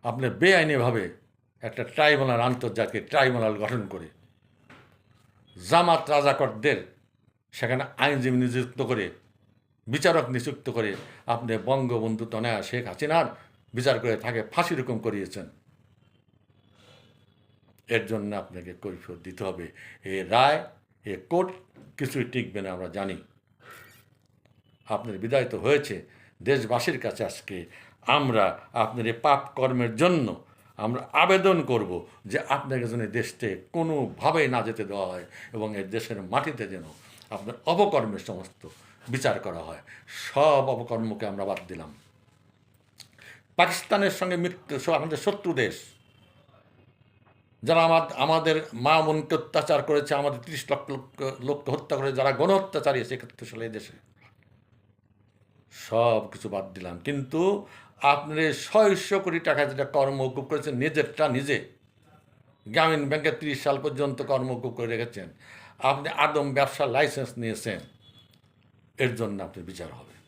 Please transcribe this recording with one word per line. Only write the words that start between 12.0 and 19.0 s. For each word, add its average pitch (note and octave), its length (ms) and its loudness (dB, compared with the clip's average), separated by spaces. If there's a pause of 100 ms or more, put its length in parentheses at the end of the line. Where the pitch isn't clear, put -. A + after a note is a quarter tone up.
তনয়া A2 380 -4
শেখ A#2+ 240 -6
হাসিনার D3+ 380 0 (500)
বিচার B2 240 2
করে A2+ 180 0
তাকে A2+ 260 -4 (100)
ফাঁসি E3+ 220 0
রকম B2+ 240 -4
করিয়েছেন। G2 480 -6 (2500)
এর A2+ 180 0
জন্য G#2 300 -6
আপনাকে F2+ 360 -12
কৈফিয়ত F2+ 480 -14